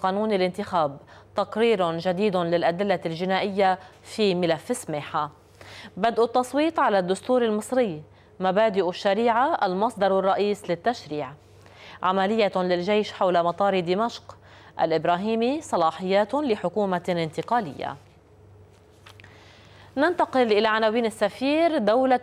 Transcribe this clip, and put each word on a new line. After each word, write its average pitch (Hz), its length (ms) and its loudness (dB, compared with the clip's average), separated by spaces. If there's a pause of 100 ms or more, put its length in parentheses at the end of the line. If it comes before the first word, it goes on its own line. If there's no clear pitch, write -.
قانون 202 300 0
الانتخاب، 180 640 0 (400)
تقرير 196 600 0
جديد 185 380 0
للأدلة 170 680 0
الجنائية 185 720 0 (240)
في 202 320 0
ملف 175 420 0
سميحة. 151 540 -6 (680)
بدء 214 280 2
التصويت 262 540 0
على 226 200 4
الدستور 196 460 0
المصري، 214 580 -2 (380)
مبادئ 185 480 2
الشريعة 226 760 0
المصدر 190 520 0
الرئيس 190 520 0
للتشريع. 151 600 -4 (720)
عملية 190 540 2
للجيش 185 560 0
حول 180 300 2
مطار 190 380 0
دمشق. 185 560 -4 (440)
الإبراهيمي 190 800 0
صلاحيات 190 760 0
لحكومة 202 720 -2
انتقالية. 160 880 -4 (2000)
ننتقل 277 560 2
إلى 214 160 4
عناوين 220 380 2
السفير. 285 720 0
دولة 247 440 2